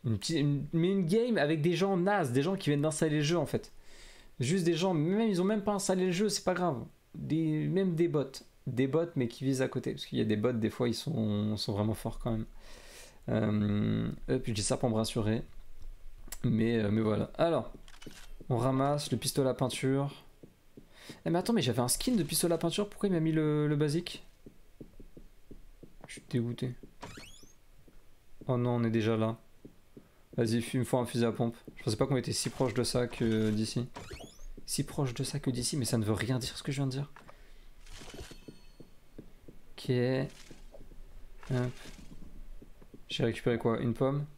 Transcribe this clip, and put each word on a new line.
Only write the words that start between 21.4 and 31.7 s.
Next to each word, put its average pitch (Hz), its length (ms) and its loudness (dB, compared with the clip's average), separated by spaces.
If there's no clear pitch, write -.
mais 220 80 4
j'avais 127 200 2
un 123 80 2
skin - 240 2
de 196 100 4
pistolet 165 320 2
à 165 40 0
peinture, 170 300 0
pourquoi - 220 0
il - 20 4
m'a 165 80 4
mis 160 120 4
le, 151 360 4
le 147 80 4
basique ? 151 500 0
Je - 80 -16
suis - 160 -16
dégoûté. 120 440 -2
Oh 127 80 2
non, 120 200 2
on 117 80 2
est 113 60 2
déjà 113 260 2
là. 110 200 0
Vas-y, 117 360 2
il 131 80 2
me 117 40 2
faut 135 120 0
un 120 100 2
fusil 117 180 2
à 113 80 4
pompe. 117 240 0